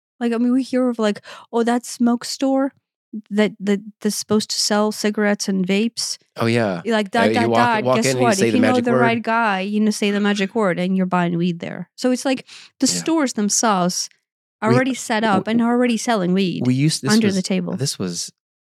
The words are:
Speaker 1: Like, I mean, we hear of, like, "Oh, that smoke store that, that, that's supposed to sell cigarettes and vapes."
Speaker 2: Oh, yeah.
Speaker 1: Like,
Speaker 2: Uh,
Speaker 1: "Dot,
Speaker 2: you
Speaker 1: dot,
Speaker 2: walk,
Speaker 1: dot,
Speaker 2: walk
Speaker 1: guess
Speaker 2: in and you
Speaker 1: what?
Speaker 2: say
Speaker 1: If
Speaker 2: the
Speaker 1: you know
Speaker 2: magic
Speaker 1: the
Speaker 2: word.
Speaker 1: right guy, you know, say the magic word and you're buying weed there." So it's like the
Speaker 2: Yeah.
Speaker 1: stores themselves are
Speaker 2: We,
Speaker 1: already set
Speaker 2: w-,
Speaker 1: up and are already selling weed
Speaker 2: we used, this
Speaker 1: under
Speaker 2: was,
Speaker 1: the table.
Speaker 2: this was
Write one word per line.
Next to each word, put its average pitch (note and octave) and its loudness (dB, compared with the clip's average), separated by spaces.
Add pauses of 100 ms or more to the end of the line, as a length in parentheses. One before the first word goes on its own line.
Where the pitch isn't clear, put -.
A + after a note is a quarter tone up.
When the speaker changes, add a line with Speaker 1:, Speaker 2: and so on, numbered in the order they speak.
(180)
Speaker 1:
Like, A#3+ -2
I A3+ -2
mean, B3 2
we C4 2
hear B3+ 0
of, A#3 -4
like, G#3 0 (320)
"Oh, A#3 2
that A#3 0
smoke A#3+ 0
store C4+ 0 (580)
that, G#3 2
that, G3+ 0 (200)
that's G#3+ -2
supposed - -2
to - -6
sell G#3+ 0
cigarettes G#3 0
and F#3+ 0
vapes." G3+ -2 (200)
Speaker 2:
Oh, A2+ 0
yeah. A2+ 0
Speaker 1:
Like, G#3+ 0
Speaker 2:
Uh, A#3 2
Speaker 1:
"Dot, G#3+ 4
Speaker 2:
you A3+ 0
Speaker 1:
dot, A#3+ 2
Speaker 2:
walk, A2+ 4
Speaker 1:
dot, A3 2
Speaker 2:
walk B2+ 2
Speaker 1:
guess A#2 2
Speaker 2:
in C3 2
and B2+ 0
you B2 2
Speaker 1:
what? A3 4
Speaker 2:
say - 2
Speaker 1:
If A2 0
Speaker 2:
the - 2
Speaker 1:
you - 4
know B3+ 4
Speaker 2:
magic B3 2
Speaker 1:
the A#3+ 2
Speaker 2:
word. B3+ 4
Speaker 1:
right A#3 2
guy, A3+ 0
you G#3 -2
know, G#3+ 2
say G#3 0
the G3+ 0
magic G3+ 0
word F#3+ 0
and F#3 0
you're F#3 0
buying F3 0
weed E3+ -2
there." - -12
So B3+ 0
it's B3 -2
like C4 -4 (320)
the C4+ 2
Speaker 2:
Yeah. - 0
Speaker 1:
stores D#4+ 0
themselves G3 0 (540)
are A3 2
Speaker 2:
We, A#3 4
Speaker 1:
already B3+ 2
set A3 -4
Speaker 2:
w-, G#3+ 2
Speaker 1:
up F#3+ -4
and A3+ 0
are A#3 2
already A#3+ 2
selling F#3+ 0
weed F#3 0
Speaker 2:
we B2+ 2
used, D3 0
this C3 0
Speaker 1:
under A3 4
Speaker 2:
was, - 0
Speaker 1:
the F#3 -2
table. - -4
Speaker 2:
this C3+ -6
was F2 -6 (380)